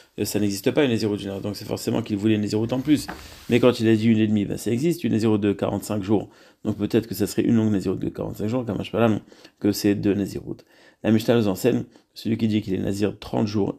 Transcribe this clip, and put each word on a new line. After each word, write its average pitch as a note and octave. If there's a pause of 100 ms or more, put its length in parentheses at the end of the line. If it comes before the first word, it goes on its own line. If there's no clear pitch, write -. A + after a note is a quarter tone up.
(180)
euh, G#2
ça G2+
n'existe G2+
pas C3+
une C3+
Naziroute G#2
d'une G2
heure, G2
donc G#2
c'est G#2
forcément A2+
qu'il A2+
voulait G#2+
une G#2+
Naziroute G#2+
en C3
plus. C#3 (440)
Mais A#2
quand A#2+
il A2
a A2+
dit A2
une A2+
et A2
demie, G#2
ben G2+
ça G#2
existe, D#3
une A2+
Naziroute G#2+
de G2+
quarante-cinq G2+
jours, G2 (340)
donc G#2
peut-être G#2
que -
ça G2+
serait -
une A#2
longue A2
Naziroute F#2+
de -
quarante-cinq G#2+
jours, B2
Kamash G2+
Palam, G#2+ (400)
que G2+
c'est G2+
deux G#2
Naziroutes. - (380)
La G#2
Mishnah A2+
nous A2
enseigne, A#2 (300)
celui A2+
qui A2
dit G#2+
qu'il F#2+
est F#2+
Nazir G2+
trente A#2+
jours G2+